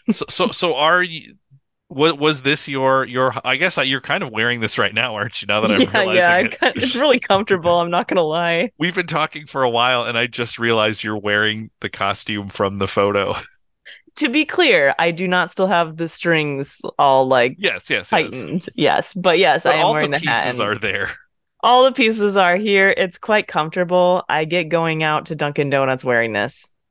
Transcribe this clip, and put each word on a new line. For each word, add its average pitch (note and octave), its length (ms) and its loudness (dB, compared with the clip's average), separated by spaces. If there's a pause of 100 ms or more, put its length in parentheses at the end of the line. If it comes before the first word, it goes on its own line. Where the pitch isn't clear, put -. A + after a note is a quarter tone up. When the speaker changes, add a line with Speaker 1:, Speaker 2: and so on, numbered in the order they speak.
(100)
Speaker 1:
So, - 180 0
so, - 220 0
so E3+ 260 -2
are D#3+ 260 2
you, E3 320 -10 (540)
wa-, C#3+ 260 4
was C#3+ 280 0
this C#3+ 260 0
your, C3+ 360 2
your, B2 280 0 (120)
I C3 120 0
guess, E3+ 220 0
uh, C#3+ 40 0
you're C3 180 -2
kind C#3+ 240 -4
of B2+ 60 -8
wearing A#2 300 0
this A2 180 -2
right G#2 140 0
now, A2+ 220 -2
aren't - 260 -6
you? G2+ 60 -12
Now G#2 140 2
that A2 100 0
I'm G2+ 100 2
Speaker 2:
Yeah, - 100 2 (100)
Speaker 1:
realizing G2 160 2
Speaker 2:
yeah, F3 160 4
I F3+ 80 4
Speaker 1:
it. - 180 -4
Speaker 2:
kind, - 180 2
it's B3+ 200 -2
really C4 240 2
comfortable. F#3 600 0
I'm E3+ 100 -2
not F3 180 -2
gonna F3+ 140 2
lie. E3+ 520 0
Speaker 1:
<laughs> - 40 -20
We've E3+ 180 -2
been F3 100 -4
talking D#3 400 -4
for C3+ 160 -4
a B2 80 2
while, A#2+ 340 2
and A#2 140 -4
I A#2+ 80 0
just A#2 320 -8
realized A2+ 460 0
you're G#2+ 140 -4
wearing G#2+ 520 -2 (100)
the G2+ 80 -6
costume G2+ 600 -4
from G2 300 -2
the F#2+ 100 -2
photo. G2+ 520 0
<laughs> - 40 -18 (720)
Speaker 2:
To D4+ 120 -2
be D4 160 0
clear, G#3 540 2
I F3 120 0
do F3 160 -4
not F3+ 240 0
still F#3+ 180 0
have E3+ 280 0
the E3 100 -4
strings D3+ 760 -2 (180)
all, C3+ 280 4
like, C3 320 2
Speaker 1:
Yes, C3+ 300 -4
yes, - 20 -8
yes. G2+ 200 -2
Speaker 2:
tightened. C3 560 -4 (100)
Yes, - 380 0
but F3+ 240 2
yes, E3 240 4
Speaker 1:
But C3+ 120 2
Speaker 2:
I D#3 40 0
am E3 80 2
Speaker 1:
all A3 80 2
Speaker 2:
wearing D3 160 0
Speaker 1:
the C#3+ 80 -2
Speaker 2:
the E3+ 100 -4
hat A2+ 160 2
Speaker 1:
pieces B2 160 -4
Speaker 2:
and G#2 80 0
Speaker 1:
are G#2+ 100 -2
there. G2 320 -4 (500)
Speaker 2:
all B3+ 240 6
the C4 80 4
pieces A3 440 2
are F3+ 200 4
here. G3 380 2
It's F3+ 220 -2
quite G#3+ 320 0
comfortable. F3+ 800 2
I D#3 160 0
get E3+ 240 -2
going D#3+ 340 0
out D3+ 240 0
to D#3+ 80 -8
Dunkin' D3 360 -2
Donuts C3+ 340 0
wearing A#2 300 0
this. - 380 -2 (180)